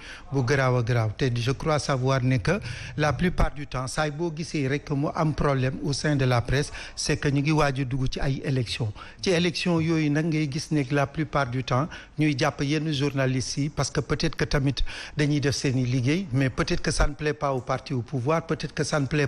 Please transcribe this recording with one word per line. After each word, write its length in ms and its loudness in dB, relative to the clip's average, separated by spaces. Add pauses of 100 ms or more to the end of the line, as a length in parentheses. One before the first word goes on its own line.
(320)
bu 100 0
garaaw 360 4
a 40 2
garaaw. 360 2
Te 80 2 (100)
je 160 0
crois 260 0
savoir 440 2
ne 160 4
que 200 2 (380)
la 160 2
plupart 420 2
du 120 -8
temps, 200 -4
saay 260 -2
boo 220 -2
gisee 320 -2
rek 260 -2
mu 220 0
am 200 2
problème 400 2 (100)
au 80 0
sein 240 0
de 80 4
la 160 4
presse, 320 0 (240)
c'est 220 -2
que 100 0
ñu 140 2
ngi 100 2
waaj 280 2
a 40 0
dugg 260 -2
ci 100 -4
ay 260 0
élections. 480 -2 (260)
Ci 80 0
élections 500 2
yooyu 300 2
nag 160 2
ngay 260 0
gis 220 -6
ne 180 2
la 160 2
plupart 420 -2
du 140 -4
temps 240 0 (320)
ñuy 200 4
jàpp 260 0
yenn 300 0
journalistes 640 0
yi 100 0
parce 220 -4
que 100 -2
peut-être 360 -2
que 100 0
tamit 300 0 (420)
dañuy 220 2
def 140 0
seen 220 0
i 80 2
liggéey, 480 0
mais 160 2
peut-être 320 0
que 100 -2
ça 160 4
ne 60 2
plaît 220 -2
pas 180 -2
au 80 0
parti 320 -4
au 80 0
pouvoir, 460 0
peut-être 260 -4
que 120 -2
ça 140 0
ne 60 2
plaît 240 2